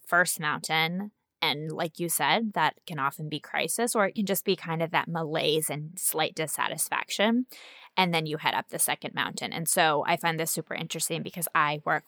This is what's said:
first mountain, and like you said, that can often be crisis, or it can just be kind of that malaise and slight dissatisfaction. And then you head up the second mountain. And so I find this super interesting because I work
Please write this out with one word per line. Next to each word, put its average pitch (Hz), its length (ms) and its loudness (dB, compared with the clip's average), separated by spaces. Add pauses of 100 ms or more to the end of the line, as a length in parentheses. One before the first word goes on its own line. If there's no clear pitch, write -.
first 175 340 2
mountain, 160 720 0 (300)
and 156 300 -2
like 160 260 -4
you 170 100 -2
said, 185 440 2
that 156 220 2 (120)
can 156 120 -6
often 139 300 -2
be 151 120 -4
crisis, 165 540 -2
or 208 120 4
it - 80 -4
can 208 120 0
just 190 180 0
be 185 120 2
kind 165 260 -2
of 165 80 0
that 165 180 0
malaise 160 640 0
and 151 280 -4
slight - 360 0
dissatisfaction. 196 1120 0 (500)
And 180 180 4
then 160 120 0
you 151 100 -2
head 151 180 0
up - 140 -2
the - 100 -6
second - 360 -2
mountain. - 380 -2
And 165 160 -2
so 156 380 4
I 175 100 4
find 170 220 -2
this 160 120 -2
super - 240 -4
interesting - 480 -4
because - 320 -6
I 151 300 2
work 156 240 0